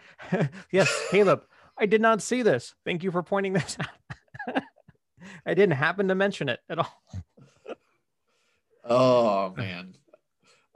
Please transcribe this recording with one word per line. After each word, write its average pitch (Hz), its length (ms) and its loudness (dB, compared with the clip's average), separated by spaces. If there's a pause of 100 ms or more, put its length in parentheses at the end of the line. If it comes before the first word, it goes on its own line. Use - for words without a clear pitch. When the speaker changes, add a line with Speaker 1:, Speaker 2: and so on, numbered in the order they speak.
(320)
Speaker 1:
<laughs> - 400 -4
yes, 185 220 4 (160)
Caleb, 185 340 4 (340)
I 240 80 -2
did 214 160 2
not 226 200 2
see 247 200 -2
this. 160 420 0
Thank 175 180 -4
you 185 100 -2
for 175 120 -2
pointing 196 300 -2
this - 260 -2
out. - 880 -10
<laughs> - 800 -20
I 165 80 -2
didn't 175 220 4
happen 180 340 0
to 190 60 0
mention 190 340 -2
it 117 100 -4 (100)
at 160 100 -8
all. - 240 -6 (100)
<laughs> 92 100 -10 (1600)
Speaker 2:
Oh, 117 720 2
man. 92 400 -10 (800)